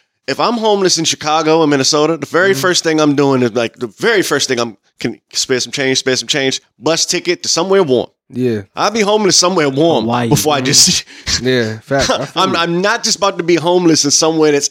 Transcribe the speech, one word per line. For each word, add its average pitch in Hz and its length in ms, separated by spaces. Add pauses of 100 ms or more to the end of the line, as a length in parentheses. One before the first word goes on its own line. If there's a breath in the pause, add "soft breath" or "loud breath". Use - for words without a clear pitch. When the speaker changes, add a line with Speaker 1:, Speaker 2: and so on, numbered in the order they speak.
(280 loud breath)
Speaker 1:
if 135 120
I'm 190 160
homeless 202 420
in 165 80
Chicago 156 560
and 151 80
Minnesota, 151 480
the 143 80
very 185 260
Speaker 2:
Mm-hmm. 143 100
Speaker 1:
first 180 220
thing 156 160
I'm 151 160
doing 135 280
is, 117 100
like, 117 220
the 120 120
very 190 360
first 143 240
thing 123 120
I'm, 117 180 (220)
can 120 200 (140)
spare - 260
some 117 120
change, 131 280
spare 131 160
some 120 120
change, 135 340 (180)
bus 160 260
ticket 175 380
to - 60
somewhere 190 340
warm. 127 260 (200)
Speaker 2:
Yeah. 120 320 (140)
Speaker 1:
I'll 165 160
be 220 100
homeless 208 360
somewhere 180 320
warm 135 360
Speaker 3:
Hawaii. 120 240
Speaker 1:
before 147 240
I 143 60
Speaker 3:
Mm-hmm. 127 60
Speaker 1:
just - 400 (180)
<laughs> - 180
Speaker 2:
Yeah, 117 380
fact. - 300
I 233 160
feel 180 180
Speaker 1:
I'm, 190 80
Speaker 2:
you. 175 60
Speaker 1:
I'm 170 240
not 226 220
just 214 140
about 196 200
to 175 60
be 170 120
homeless 165 500
in 143 60
somewhere 160 420
that's 143 180